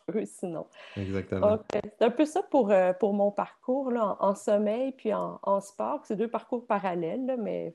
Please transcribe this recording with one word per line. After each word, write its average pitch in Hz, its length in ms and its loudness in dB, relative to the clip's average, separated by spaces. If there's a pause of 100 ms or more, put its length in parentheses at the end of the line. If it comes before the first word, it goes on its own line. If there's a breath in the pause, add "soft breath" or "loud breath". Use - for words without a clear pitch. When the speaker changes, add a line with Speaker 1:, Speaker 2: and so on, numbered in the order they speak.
Speaker 1:
dangereux 196 160 -2
sinon. 175 420 -8 (300 loud breath)
Speaker 2:
Exactement. 95 540 0
Speaker 1:
Donc, 214 100 2 (160)
euh, - 40 -2 (180)
c'est 220 80 4
un 240 40 4
peu 269 140 2
ça 330 180 -2
pour, 240 280 2
euh, 185 240 6
pour 196 180 0
mon 202 180 2
parcours, 254 600 -4
là, 226 280 0
en, 196 120 2
en 202 40 2
sommeil 214 580 0
puis 214 200 -4
en, 180 300 -4
en 196 180 2
sport. 233 440 -4
C'est 220 120 -4
deux 226 120 0
parcours 233 380 -4
parallèles, 196 600 -2
là, 262 100 -2
mais 175 380 -4